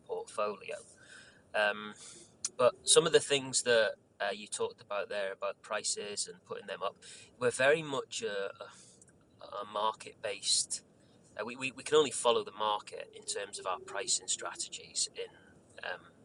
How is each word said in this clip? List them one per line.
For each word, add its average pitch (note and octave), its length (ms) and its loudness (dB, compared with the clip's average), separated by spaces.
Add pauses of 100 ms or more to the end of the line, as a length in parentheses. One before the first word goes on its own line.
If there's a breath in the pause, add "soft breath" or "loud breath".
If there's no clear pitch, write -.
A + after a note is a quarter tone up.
portfolio. F2 720 -4 (800 loud breath)
Um, G#2 400 2 (600 loud breath)
but B2 260 8
some D#3+ 240 8
of D#3 60 2
the D3 60 10
things C3+ 440 0
that, A2+ 300 6 (260)
uh, G2+ 140 0
you G#2 140 -10
talked - 340 -4
about G2+ 280 -4
there G2 220 -2
about G2 300 -6
prices G#2 680 -4
and F2+ 180 -18
putting G3+ 220 -10
them F#2 160 -6
up, - 120 -2 (440 loud breath)
we're B2 100 2
very C#3+ 320 4
much C3+ 400 -6
a, G2+ 300 -4 (880 loud breath)
a, - 40 -16
a G#2 280 -10
market-based, - 1080 -2 (580 soft breath)
uh, A2 60 -4
we, A#2+ 100 -8
we, C3 160 -6
we C3 120 -16
can D3 120 2
only D3 160 8
follow A2+ 320 4
the G#2 80 -8
market G2+ 640 -4
in G2+ 80 -18
terms G2+ 360 -8
of F#2+ 60 -10
our F#2 140 -2
pricing G2 480 -4
strategies - 880 -6
in, - 760 -12
um, F2+ 120 -8 (240)